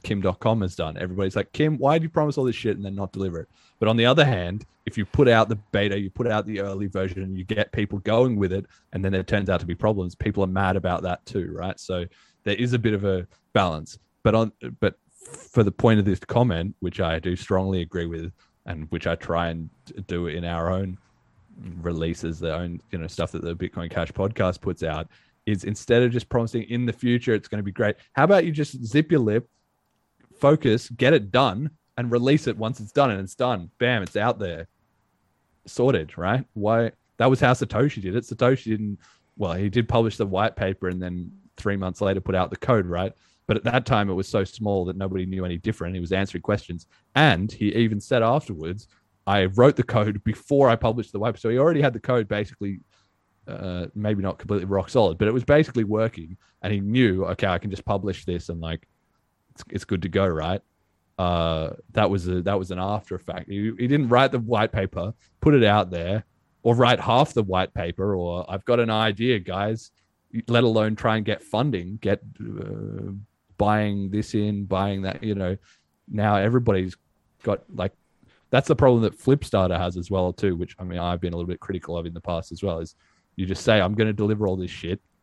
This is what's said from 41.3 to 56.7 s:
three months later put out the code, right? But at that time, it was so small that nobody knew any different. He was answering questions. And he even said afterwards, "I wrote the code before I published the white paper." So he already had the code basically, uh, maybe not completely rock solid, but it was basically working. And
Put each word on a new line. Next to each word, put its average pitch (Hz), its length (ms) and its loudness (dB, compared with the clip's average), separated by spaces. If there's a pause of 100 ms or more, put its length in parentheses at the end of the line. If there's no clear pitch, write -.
three 101 180 -2
months 92 240 -4
later 98 220 0
put 95 140 -2
out 92 140 2
the 95 60 -8
code, 110 300 2
right? 87 280 -4 (340)
But 104 100 2
at - 80 -4
that 120 200 0
time, 104 240 2
it 95 40 -2
was 95 140 -2
so 104 180 0
small 101 400 -2
that 90 100 -6
nobody 95 300 -4
knew 92 180 -4
any 87 140 -4
different. 90 360 -4
He 92 60 -6
was 85 140 -2
answering 95 280 -2
questions. 87 440 -4 (300)
And 110 360 4
he - 240 -2
even 110 240 2
said 117 240 0
afterwards, 107 640 -2 (400)
"I 98 180 4
wrote 120 300 6
the 127 80 2
code 107 400 0
before 135 460 2
I 117 80 6
published 113 340 -2
the 101 80 -6
white 110 120 0
paper." - 80 -8
So 113 100 -2
he 120 80 2
already 151 240 4
had 135 120 2
the 110 60 -8
code 120 280 0
basically, 104 520 -6 (680)
uh, 90 460 -8
maybe 107 300 -2
not 95 140 -4
completely 98 280 -4
rock 98 240 -2
solid, 95 280 4
but 104 100 2
it 110 60 2
was 123 100 0
basically 147 400 4
working. 104 540 -4 (240)
And 101 100 -4